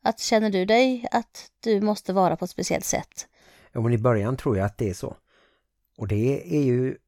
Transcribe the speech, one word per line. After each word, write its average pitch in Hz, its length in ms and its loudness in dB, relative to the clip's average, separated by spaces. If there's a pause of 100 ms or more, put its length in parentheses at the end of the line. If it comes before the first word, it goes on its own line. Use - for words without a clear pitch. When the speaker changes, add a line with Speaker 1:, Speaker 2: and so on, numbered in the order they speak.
Speaker 1:
att 226 180 -2
känner 220 300 2
du 185 140 0
dig 240 460 4
att - 400 -4 (140)
du 214 160 2
måste 208 320 -2
vara 185 240 2
på - 80 -6
ett 180 60 -8
speciellt - 340 -4
sätt? - 420 -6 (460)
Speaker 2:
Ja, 120 80 -4
men 117 120 2
i 117 60 2
början 113 380 2
tror 127 200 -2
jag 95 100 0
att - 120 -6
det 107 120 -2
är 92 40 -6
så. - 220 -10 (840)
Och 107 100 -6
det 131 480 -2
är 147 60 2
ju 127 340 0 (120)